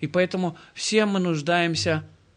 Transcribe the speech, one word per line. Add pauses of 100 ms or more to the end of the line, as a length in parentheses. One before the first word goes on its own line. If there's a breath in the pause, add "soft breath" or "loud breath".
И
поэтому (160 loud breath)
все
мы
нуждаемся (340)